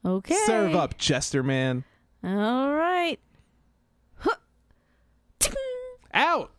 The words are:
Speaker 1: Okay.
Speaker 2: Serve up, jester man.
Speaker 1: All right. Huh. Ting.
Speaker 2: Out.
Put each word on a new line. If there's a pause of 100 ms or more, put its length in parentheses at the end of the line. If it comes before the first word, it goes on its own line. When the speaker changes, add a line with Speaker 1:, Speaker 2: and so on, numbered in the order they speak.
Speaker 1:
Okay.
Speaker 2:
Serve
up,
jester
man. (400)
Speaker 1:
All
right. (960)
Huh. (1040)
Ting. (600)
Speaker 2:
Out.